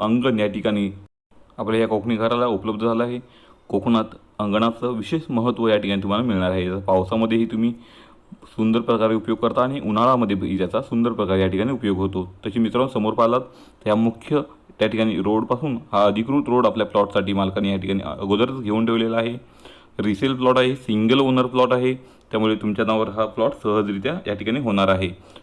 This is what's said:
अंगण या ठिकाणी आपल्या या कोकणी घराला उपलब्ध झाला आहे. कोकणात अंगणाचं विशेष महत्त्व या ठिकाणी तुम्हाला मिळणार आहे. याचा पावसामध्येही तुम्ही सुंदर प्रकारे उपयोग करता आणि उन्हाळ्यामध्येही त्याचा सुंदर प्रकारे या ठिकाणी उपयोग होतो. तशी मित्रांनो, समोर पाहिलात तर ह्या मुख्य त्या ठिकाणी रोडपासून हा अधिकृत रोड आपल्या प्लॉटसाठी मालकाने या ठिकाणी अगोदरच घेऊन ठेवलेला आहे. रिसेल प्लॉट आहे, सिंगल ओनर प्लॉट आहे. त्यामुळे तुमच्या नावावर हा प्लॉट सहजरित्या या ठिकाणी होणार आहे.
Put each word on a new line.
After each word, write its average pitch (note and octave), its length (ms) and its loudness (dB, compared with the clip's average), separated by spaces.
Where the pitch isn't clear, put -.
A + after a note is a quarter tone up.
अंगण A#2 400 2
या G#2 60 2
ठिकाणी G2+ 440 -2
आपल्या A2 220 0
या A2 80 2
कोकणी A2 280 0
घराला A#2+ 300 0
उपलब्ध G#2+ 380 -2
झाला A#2 200 0
आहे. B2 140 -4
कोकणात A2 440 0
अंगणाचं A2+ 540 0
विशेष B2 380 -4
महत्त्व A#2 380 0
या G#2+ 80 4
ठिकाणी G2+ 260 -2
तुम्हाला G2+ 220 0
मिळणार F#2 260 0
आहे. F#2 140 -2
याचा F#2 220 -4
पावसामध्येही A2+ 600 2
तुम्ही A2+ 260 -2
सुंदर A2+ 340 0
प्रकारे A2+ 340 2
उपयोग A2 240 -2
करता A#2+ 240 2
आणि C3+ 180 -2
उन्हाळ्यामध्येही G#2 800 0
त्याचा F#2 240 -2
सुंदर A#2 300 0
प्रकारे F#2+ 280 0
या F#2+ 80 2
ठिकाणी G2+ 240 -2
उपयोग A2 240 -2
होतो. F#2+ 280 -4
तशी A2 120 -4
मित्रांनो, A#2+ 300 0
समोर A2 240 -2
पाहिलात A#2 280 2
तर - 440 -16
ह्या G#2+ 100 2
मुख्य A2+ 460 0
त्या A2 100 2
ठिकाणी A2 280 0
रोडपासून A2+ 600 0
हा G#2 120 4
अधिकृत A2+ 440 2
रोड A#2+ 180 4
आपल्या G#2 200 0
प्लॉटसाठी G2+ 460 0
मालकाने G2 380 0
या G2 60 -2
ठिकाणी F#2+ 260 -2
अगोदरच G#2 580 -2
घेऊन A2 260 0
ठेवलेला A2+ 300 0
आहे. A#2+ 200 -2
रिसेल A#2 380 0
प्लॉट B2+ 220 4
आहे, B2+ 180 2
सिंगल A2+ 440 2
ओनर B2+ 260 2
प्लॉट B2 260 2
आहे. B2+ 220 2
त्यामुळे A2 200 2
तुमच्या G#2+ 300 -2
नावावर A2 240 0
हा G#2+ 180 -2
प्लॉट A2 260 -2
सहजरित्या G#2 500 -2
या G2+ 80 -4
ठिकाणी A2 260 -4
होणार G2+ 280 2
आहे. F#2+ 200 2